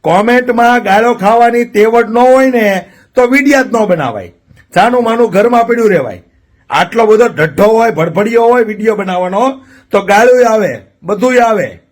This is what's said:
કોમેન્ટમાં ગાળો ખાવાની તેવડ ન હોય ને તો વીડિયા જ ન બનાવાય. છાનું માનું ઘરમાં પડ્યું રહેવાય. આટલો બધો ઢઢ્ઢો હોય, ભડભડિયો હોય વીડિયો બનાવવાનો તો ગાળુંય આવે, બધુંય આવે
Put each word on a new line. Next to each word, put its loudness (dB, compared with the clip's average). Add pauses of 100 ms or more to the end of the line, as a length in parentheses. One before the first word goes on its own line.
કોમેન્ટમાં 0
ગાળો 0
ખાવાની 0
તેવડ 0
ન -4
હોય 4
ને -2 (260)
તો 2
વીડિયા 2
જ -2
ન -2
બનાવાય. -4 (460)
છાનું 2
માનું 0
ઘરમાં 0
પડ્યું 0
રહેવાય. -4 (460)
આટલો 0
બધો 2
ઢઢ્ઢો -2
હોય, 2
ભડભડિયો -2
હોય 2
વીડિયો -4
બનાવવાનો -4 (300)
તો 0
ગાળુંય 2
આવે, -2 (220)
બધુંય 0
આવે -2 (120)